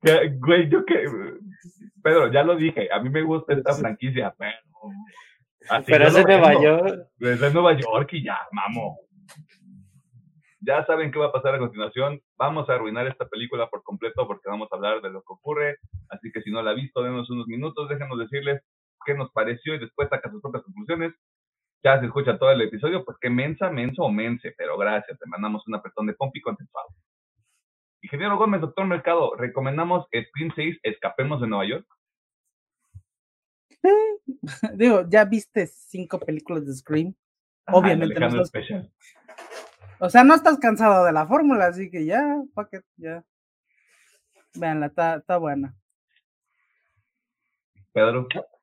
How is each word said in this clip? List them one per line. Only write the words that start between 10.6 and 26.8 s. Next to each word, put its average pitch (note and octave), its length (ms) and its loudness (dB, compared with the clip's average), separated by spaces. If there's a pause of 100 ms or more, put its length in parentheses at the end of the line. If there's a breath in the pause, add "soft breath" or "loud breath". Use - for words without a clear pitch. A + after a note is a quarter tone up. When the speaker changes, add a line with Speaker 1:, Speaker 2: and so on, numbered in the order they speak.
Speaker 1:
Ya D3+ 260 0
saben D#3 260 0
qué D#3 60 -6
va D3 80 0
a - 60 -2
pasar C3+ 220 0
a C3+ 40 -2
continuación. B2 600 -6 (160)
Vamos D3+ 340 -4
a B2 40 2
arruinar A#2 320 -4
esta - 220 -8
película A#2 400 -6
por G#2 140 -12
completo A2+ 440 -6
porque G2 220 -12
vamos G#2+ 240 -10
a - 40 -10
hablar G#2 260 -4
de F#2+ 80 -10
lo F#2+ 100 -16
que - 120 -20
ocurre. D3 440 -6 (320)
Así G#2+ 240 -16
que A2 100 -10
si G#2+ 80 -12
no A2+ 120 -6
la A2 80 -2
ha G#2+ 40 -2
visto, C3 280 -6
denos B2 280 -6
unos A#2+ 160 -8
minutos, D3 420 -8
déjenos C#3 300 -8
decirles C#3 440 -6 (420)
qué C#3+ 100 -2
nos C#3 180 -8
pareció A#2+ 420 -4
y A#2+ 60 -8
después C#3 280 -8
saca C3+ 220 -6
sus G#3 100 -16
propias C3+ 240 -12
conclusiones. E3+ 480 -8 (720)
Ya C3+ 140 6
se B2 80 -2
escucha A#2 320 -2
todo C3+ 140 4
el B2 100 4
episodio, C#3+ 420 -4
pues - 160 -16
qué B2 80 -6
mensa, D3 420 -4
menso C3 340 -6
o A#2+ 60 0
mense. A2+ 460 -6
Pero D#2 220 -6
gracias, G2+ 400 -4
te - 80 -18
mandamos G#2 400 -8
un A2 80 -10
apretón G#2+ 320 -8
de G#2 80 -6
pompi C#3 260 -8
consensuado. - 480 -12 (1120)